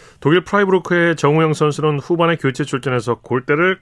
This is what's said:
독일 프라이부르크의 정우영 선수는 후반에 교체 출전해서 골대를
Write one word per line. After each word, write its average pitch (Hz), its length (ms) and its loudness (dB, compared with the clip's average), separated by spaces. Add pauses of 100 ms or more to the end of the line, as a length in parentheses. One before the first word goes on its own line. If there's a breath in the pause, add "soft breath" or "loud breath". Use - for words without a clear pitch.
(220 soft breath)
독일 165 240 2
프라이부르크의 175 720 0
정우영 156 360 2
선수는 147 460 -2
후반에 165 380 0
교체 135 260 -2
출전해서 127 520 -2
골대를 147 680 -2